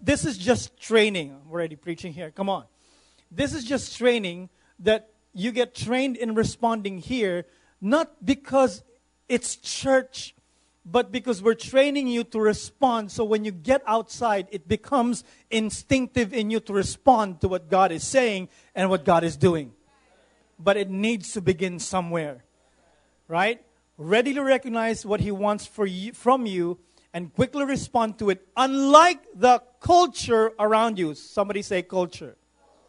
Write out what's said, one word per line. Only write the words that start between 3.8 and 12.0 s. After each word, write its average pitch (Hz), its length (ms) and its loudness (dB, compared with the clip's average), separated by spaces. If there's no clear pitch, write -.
training 196 520 -2
that 214 300 0
you 214 200 -4
get 240 240 -2
trained 254 400 -2
in 226 180 -4
responding 220 640 -2
here, 185 480 -4
not 302 400 0
because 269 600 0
it's - 280 -2
church, - 800 -2
but 190 240 0
because 226 320 -4
we're 226 120 4
training 277 520 0